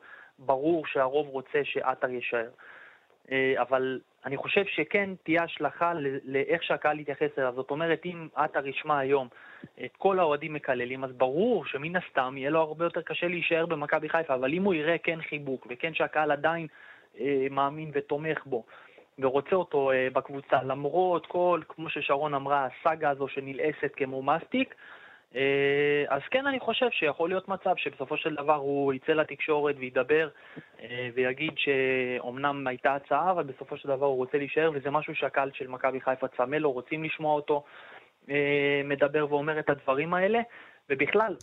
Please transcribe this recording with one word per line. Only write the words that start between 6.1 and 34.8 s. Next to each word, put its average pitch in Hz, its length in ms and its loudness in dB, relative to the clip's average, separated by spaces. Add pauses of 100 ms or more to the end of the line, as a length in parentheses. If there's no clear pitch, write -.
לאיך 135 380 0
שהקהל 151 360 0
יתייחס 143 380 -2
אליו. 131 180 0
זאת 131 160 -6
אומרת, 160 340 0
אם 170 300 -8
עטר 151 320 0
ישמע 147 320 0
היום 135 280 2 (580)
את 120 120 -10
כל 190 220 2
האוהדים 156 340 2
מקללים, 131 500 -2
אז 131 80 -6
ברור 147 540 2
שמן 160 300 -6
הסתם 135 420 -2
יהיה 135 120 -2
לו 160 100 4
הרבה 156 260 0
יותר 170 160 -2
קשה 165 260 -4
להישאר 170 380 0
במכבי 151 440 -2
חיפה, 160 260 0
אבל 131 180 0
אם 180 100 0
הוא 196 100 4
יראה 160 240 2
כן 165 240 -4
חיבוק, 139 480 -6
וכן 160 240 -6
שהקהל 156 380 0
עדיין, 160 360 0 (520)
אה, 135 320 2
מאמין 143 420 -2
ותומך 147 520 -2
בו, 131 180 -4 (560)
ורוצה 135 360 2
אותו, 143 360 2
אה, 131 220 4
בקבוצה, 135 500 0
למרות 147 640 2
כל, 180 440 2
כמו 160 200 -10
ששרון 147 440 0
אמרה, 139 340 0
הסאגה 156 420 0
הזו 139 180 0
שנלעסת 139 680 -2
כמו 131 280 -4
מסטיק, 170 520 0 (600)
אה, 139 720 4
אז 143 140 0 (100)
כן, 269 160 2
אני 269 120 0
חושב 233 320 0
שיכול 160 380 0
להיות 185 180 -2
מצב 190 300 0
שבסופו 139 400 -4
של 156 180 -2
דבר 151 200 2
הוא 139 380 0
יצא 131 200 -2
לתקשורת 147 640 0
וידבר, 131 500 0 (520)
אה, 120 320 -8
ויגיד 131 440 0
שאומנם 131 1120 0
הייתה 127 280 0
הצעה, 147 360 0
אבל 175 120 0
בסופו 139 340 -10
של 143 100 -12
דבר 135 180 0
הוא 139 120 4
רוצה 127 200 0
להישאר, 156 360 2
וזה 139 180 -4